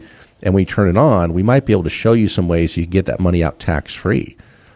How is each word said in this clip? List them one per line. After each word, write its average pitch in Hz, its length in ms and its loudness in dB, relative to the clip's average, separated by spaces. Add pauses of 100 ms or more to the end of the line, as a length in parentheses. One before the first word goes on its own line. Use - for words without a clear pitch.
(440)
And 92 100 0
when 98 80 4
you 90 40 2
turn 101 240 0
it 87 80 2
on, 92 360 2
we 90 100 0
might 135 220 2
be 113 80 0
able 92 100 0
to 80 60 -4
show - 240 0
you 110 140 2
some 90 200 -2
ways 85 280 0
you 85 80 -2
can 85 80 -8
get 92 140 0
that - 140 -4
money 87 240 2
out 76 160 -4
tax-free. - 760 -4 (400)